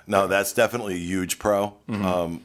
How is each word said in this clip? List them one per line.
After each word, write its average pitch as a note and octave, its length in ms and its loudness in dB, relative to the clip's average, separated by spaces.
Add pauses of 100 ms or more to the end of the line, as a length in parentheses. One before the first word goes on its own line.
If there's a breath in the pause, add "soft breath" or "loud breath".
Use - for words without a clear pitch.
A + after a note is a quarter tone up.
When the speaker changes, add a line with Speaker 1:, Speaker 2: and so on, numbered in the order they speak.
Speaker 1:
no, G2 220 4
that's G2 260 0
definitely A2+ 400 0
a F2+ 60 -4
huge F2+ 400 -4
pro. G2+ 340 2 (160)
Speaker 2:
Mm-hmm. G#2 160 -4
Speaker 1:
Um, F2 400 -2